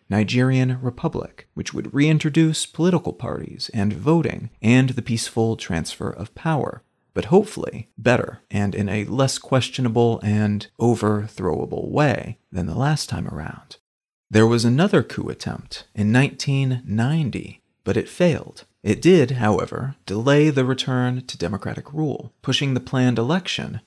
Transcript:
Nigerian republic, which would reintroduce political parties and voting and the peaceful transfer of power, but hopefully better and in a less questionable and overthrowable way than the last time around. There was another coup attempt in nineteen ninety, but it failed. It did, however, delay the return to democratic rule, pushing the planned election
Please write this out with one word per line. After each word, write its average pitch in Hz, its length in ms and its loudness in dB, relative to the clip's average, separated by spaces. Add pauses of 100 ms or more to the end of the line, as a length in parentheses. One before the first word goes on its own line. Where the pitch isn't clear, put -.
Nigerian 127 720 2
republic, - 720 -6
which - 200 -8
would - 200 -8
reintroduce 156 720 2
political 170 480 0
parties - 600 -8
and 104 200 0
voting 147 560 0 (120)
and 127 280 4
the 120 120 -4
peaceful 113 540 -2
transfer - 540 -6
of - 260 -12
power, - 480 -4 (320)
but - 100 -4
hopefully - 720 0
better 120 440 0 (100)
and 101 240 0
in 101 120 0
a 101 180 -2
less 135 340 0
questionable 120 800 0
and 104 460 0 (120)
overthrowable 104 1080 0
way 131 480 0 (140)
than 90 160 -4
the 92 100 -6
last 143 320 -2
time - 180 -6
around. - 500 -14 (520)
There 110 160 6
was 117 180 4
another 147 380 4
coup - 280 -6
attempt - 640 -10
in 104 160 2
nineteen 131 760 0
ninety, 123 800 -2 (200)
but 98 140 0
it - 100 -2
failed. - 580 -2 (180)
It 107 180 0
did, 156 300 6
however, 123 640 -2 (100)
delay 139 460 4
the 131 120 2
return 127 640 -2
to - 140 -14
democratic - 520 -6
rule, 147 400 -6 (120)
pushing 135 320 0
the 123 40 0
planned 127 380 0
election 135 680 -2